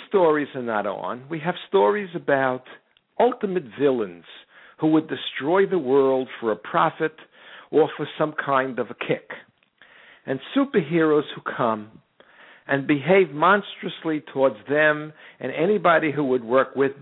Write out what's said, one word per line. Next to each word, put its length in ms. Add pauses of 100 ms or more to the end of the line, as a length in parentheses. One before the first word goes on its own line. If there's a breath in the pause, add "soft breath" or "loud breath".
stories 460
are 80
not 240
on, 420
we 100
have 140 (140)
stories 480
about 480 (560)
ultimate 440 (160)
villains 440 (560 loud breath)
who 80
would 200
destroy 600
the 100
world 500 (120)
for 120
a 40
profit 600 (540 loud breath)
or 260
for 120 (100)
some 160 (100)
kind 360
of 100
a 60
kick. 340 (960 loud breath)
And 140 (180)
superheroes 640 (120)
who 60 (140)
come 460 (680 loud breath)
and 200
behave 440
monstrously 920 (100)
towards 240 (100)
them 460 (260 loud breath)
and 120
anybody 600
who 140
would 180
work 320
with 160 (100)